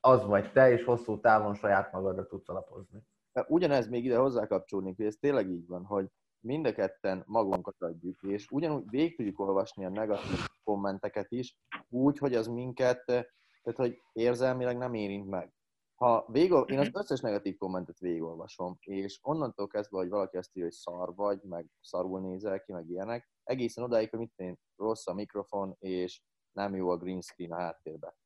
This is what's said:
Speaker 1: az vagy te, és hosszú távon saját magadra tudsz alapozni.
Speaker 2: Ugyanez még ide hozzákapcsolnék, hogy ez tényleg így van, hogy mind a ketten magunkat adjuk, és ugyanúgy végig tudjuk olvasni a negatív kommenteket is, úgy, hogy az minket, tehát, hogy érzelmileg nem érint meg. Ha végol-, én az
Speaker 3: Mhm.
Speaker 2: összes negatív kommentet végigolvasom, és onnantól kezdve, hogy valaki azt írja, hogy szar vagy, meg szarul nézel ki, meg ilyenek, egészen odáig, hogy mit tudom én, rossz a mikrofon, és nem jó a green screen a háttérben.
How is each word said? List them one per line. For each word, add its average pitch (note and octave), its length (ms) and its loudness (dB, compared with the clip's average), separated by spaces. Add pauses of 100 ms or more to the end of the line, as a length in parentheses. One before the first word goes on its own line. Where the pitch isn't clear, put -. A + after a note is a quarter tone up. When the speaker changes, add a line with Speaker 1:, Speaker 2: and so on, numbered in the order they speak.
Speaker 1:
az B2+ 240 8
vagy G2+ 280 2
te, C3 200 10
és A#2+ 120 4
hosszú A#2 360 0
távon G#2+ 340 6
saját G2 380 2
magadra F#2+ 340 -2
tudsz - 220 -14
alapozni. F#2 540 -10 (460)
Speaker 2:
Ugyanez C#3+ 400 4
még A#2+ 160 -2
ide B2+ 120 2
hozzákapcsolnék, G#2 800 0
hogy A2 100 -2
ez G#2+ 140 -2
tényleg C3+ 300 2
így E2+ 160 -6
van, F2+ 180 -10
hogy G2+ 220 0 (400)
mind D3 200 -2
a A2 60 0
ketten F#2+ 540 -2
magunkat G2+ 520 0
adjuk, E2+ 440 -8
és G2+ 280 -4
ugyanúgy C#3+ 400 -2
végig D#3+ 260 0
tudjuk G2+ 240 -4
olvasni G2 440 0
a F#2 60 -4
negatív G#2 480 -2 (260)
kommenteket G2+ 680 -2
is, B2 240 -6 (320)
úgy, C3+ 300 2
hogy C3+ 160 0
az A2+ 120 2
minket, B2 580 0
tehát, - 720 -4
hogy A#2+ 220 -2 (140)
érzelmileg B2 680 2
nem B2 160 -4
érint G2+ 340 -4
meg. F#2 240 -6 (420)
Ha A#2+ 380 4
végol-, D#3 360 6
én C3+ 100 0
az C#3+ 100 4
Speaker 3:
Mhm. C#3+ 100 -6
Speaker 2:
összes D3 220 -2
negatív G2+ 360 -2
kommentet F#2 420 -6
végigolvasom, E2 840 -6
és G2 420 -6
onnantól C3 440 -2
kezdve, G#2 320 -4
hogy F2+ 100 -2
valaki F#2+ 280 -2
azt F#2 200 -8
írja, F2 120 -4
hogy E2 100 -10
szar F2 360 -8
vagy, G2+ 280 -2
meg E2+ 240 -10 (140)
szarul F#2 400 -4
nézel F#2+ 420 -6
ki, - 100 -16
meg E2+ 160 -10
ilyenek, G2 420 -8 (140)
egészen B2 400 -4
odáig, A2+ 260 2
hogy A2+ 80 -6
mit A2+ 180 -8
tudom F2+ 160 -6
én, F2 60 -14 (180)
rossz A2 300 -4
a F2+ 80 -6
mikrofon, G2 640 -6
és F#2 420 -6 (320)
nem G2+ 220 -4
jó F#2 140 -2
a F2+ 80 0
green F2+ 240 -6
screen E2+ 320 -12
a E2+ 80 -6
háttérben. E2 540 -10 (120)